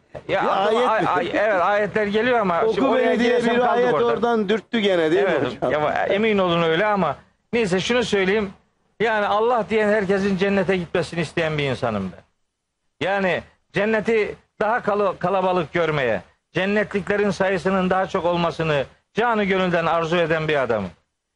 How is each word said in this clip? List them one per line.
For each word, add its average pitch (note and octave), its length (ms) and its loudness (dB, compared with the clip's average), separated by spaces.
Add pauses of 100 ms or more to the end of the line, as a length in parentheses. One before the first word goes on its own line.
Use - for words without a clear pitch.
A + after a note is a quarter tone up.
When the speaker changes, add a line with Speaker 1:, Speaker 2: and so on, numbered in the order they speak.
(280)
Speaker 1:
bir E3 100 -2
Speaker 2:
aklıma - 140 0
Speaker 1:
ayet G#3+ 380 0
Speaker 2:
ay-, G#3+ 120 2
Speaker 1:
mi? E3 80 0
Speaker 2:
ay-, F3 240 -2
evet, G#3 280 0
ayetler G3+ 460 0
geliyor A#3 320 2
ama F3 220 0
Speaker 1:
Oku A3 120 0
Speaker 2:
şimdi A#3 140 0
oraya B3 240 2
Speaker 1:
beni G#3+ 80 0
diye A#3+ 200 2
Speaker 2:
girsem A#3+ 160 0
Speaker 1:
bir A#3+ 40 2
Speaker 2:
kaldık B3 140 2
Speaker 1:
ayet A#3+ 200 2
Speaker 2:
orada. A#3+ 120 2
Speaker 1:
oradan A3+ 440 0
dürttü A3 300 -2
gene, F3+ 320 2
değil G3 120 2
mi F#3+ 60 2 (100)
Speaker 2:
Evet, A#2+ 240 -4
Speaker 1:
hocam? B2+ 80 0 (120)
Speaker 2:
ya, A#2+ 220 0
emin G#3 320 0
olun E3+ 260 2
öyle E3 220 0
ama F#3 300 0 (380)
neyse F#3+ 260 0
şunu A#3+ 240 0
söyleyeyim. G3 500 0 (460)
Yani G#3+ 280 0
Allah G#3+ 420 0
diyen G#3+ 200 2
herkesin G3 480 0
cennete F#3+ 400 0
gitmesini E3+ 440 -4
isteyen D#3 360 -2
bir C#3+ 120 0
insanım G#2 420 -2
ben. - 120 -20 (840)
Yani F#3 360 0 (300)
cenneti G#3+ 640 0 (240)
daha A3 240 0
kal-, G3+ 360 0
kalabalık F3+ 540 0
görmeye, C#3+ 480 0 (300)
cennetliklerin G3+ 800 -2
sayısının F#3 580 0
daha F#3 180 2
çok F3+ 180 -2
olmasını E3 600 0 (280)
canı A3 300 0
gönülden F#3 420 0
arzu E3 320 0
eden D#3+ 300 0
bir D3 140 0
adamım. G#2+ 280 -2 (460)